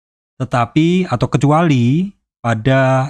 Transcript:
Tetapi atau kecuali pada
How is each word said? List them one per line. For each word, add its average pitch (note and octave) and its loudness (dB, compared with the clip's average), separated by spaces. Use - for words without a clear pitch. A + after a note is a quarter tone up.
Tetapi D#3 0
atau C#3+ -2
kecuali D3+ 0
pada C3 0